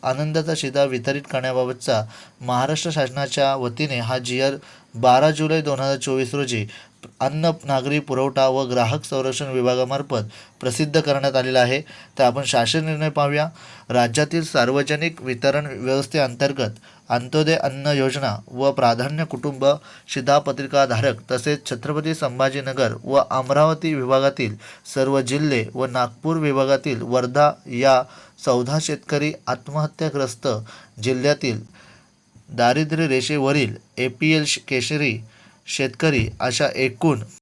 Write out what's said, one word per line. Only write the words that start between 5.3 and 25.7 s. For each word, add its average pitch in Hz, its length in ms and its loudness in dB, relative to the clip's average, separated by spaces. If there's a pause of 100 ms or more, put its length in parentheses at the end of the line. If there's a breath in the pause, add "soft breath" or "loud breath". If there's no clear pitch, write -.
जुलै 156 300 0
दोन 143 180 -2
हजार 135 180 0
चोवीस 131 360 -2
रोजी 120 340 -2 (520 loud breath)
अन्न, 156 320 0 (140)
नागरी 139 340 0
पुरवठा 135 480 0
व 131 160 2
ग्राहक 147 400 0
संरक्षण 131 420 -4
विभागामार्फत 127 840 0 (320 loud breath)
प्रसिद्ध 147 400 0
करण्यात 139 340 0
आलेला 127 240 2
आहे. 127 220 4 (380 loud breath)
तर 139 40 6
आपण 135 200 2
शासन 127 420 0
निर्णय 156 240 -2
पाहूया. 147 400 0 (400 loud breath)
राज्यातील 143 540 2
सार्वजनिक 147 760 0
वितरण 139 440 0
व्यवस्थेअंतर्गत 131 1120 -2 (300 loud breath)
अंत्योदय 147 460 2
अन्न 139 320 -4
योजना 135 500 0 (100)
व 135 240 0
प्राधान्य 135 520 0
कुटुंब 135 420 -4 (420 loud breath)
शिधापत्रिका 139 800 2
धारक 117 460 -2
तसेच 139 380 -2
छत्रपती 147 460 -4
संभाजीनगर 131 800 -2 (100)
व 135 180 4 (100)
अमरावती 151 640 2
विभागातील 135 640 0 (400 loud breath)
सर्व 135 260 2
जिल्हे 131 520 0